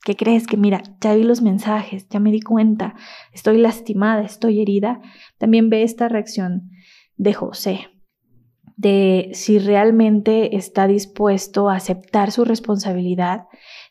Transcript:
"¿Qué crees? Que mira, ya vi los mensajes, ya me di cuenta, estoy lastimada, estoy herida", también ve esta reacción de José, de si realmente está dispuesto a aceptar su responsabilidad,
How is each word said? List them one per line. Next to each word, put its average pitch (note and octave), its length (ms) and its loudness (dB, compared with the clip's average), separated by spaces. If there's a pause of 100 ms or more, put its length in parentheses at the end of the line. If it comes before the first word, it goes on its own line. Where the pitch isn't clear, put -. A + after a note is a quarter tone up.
"¿Qué G3+ 140 -6
crees? A#3 300 0
Que B3 100 -2
mira, G3+ 260 2 (160)
ya G#3+ 160 2
vi A3 80 4
los A#3+ 180 2
mensajes, G#3 680 -2
ya G#3 100 -4
me G#3+ 120 2
di A3 100 0
cuenta, G#3+ 540 0 (360)
estoy - 260 2
lastimada, A3 680 0
estoy G#3 380 -2
herida", G3+ 380 -2 (380)
también A3+ 320 4
ve A3 140 2
esta A#3 260 -2
reacción F#3+ 600 -6 (440)
de G3+ 180 0
José, - 540 -8 (880)
de G3 560 2
si - 280 2
realmente G#3+ 1000 2
está G3 300 -2
dispuesto G3+ 840 0
a F#3+ 60 0
aceptar F#3+ 560 -4
su A#3+ 120 0
responsabilidad, F#3 1000 -4 (460)